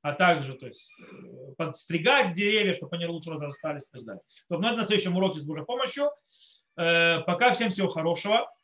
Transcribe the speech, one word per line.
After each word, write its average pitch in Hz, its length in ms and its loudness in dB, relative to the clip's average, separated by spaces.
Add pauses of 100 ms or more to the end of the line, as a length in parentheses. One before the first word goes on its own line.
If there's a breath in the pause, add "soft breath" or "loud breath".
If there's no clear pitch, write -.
А 147 120 -4
также, 147 420 2
то 135 120 -16
есть, - 240 -20 (100)
э, - 560 -20
подстригать 170 800 0
деревья, 202 380 2
чтобы 170 240 -8
они 170 100 -4
лучше 170 240 -8
разрастались 147 580 -8
и - 40 -20
так 123 120 -18
далее. 101 180 -14 (260 soft breath)
То, 175 100 -2
но 220 100 2
это 226 80 0
на 226 80 -2
следующем 185 320 0
уроке 175 240 0
с 143 40 -12
Божьей 156 200 -6
помощью. 262 460 -2 (640 soft breath)
Э, 170 440 4
пока 233 320 4
всем 233 180 0
всего 190 180 0
хорошего. 170 640 0 (140)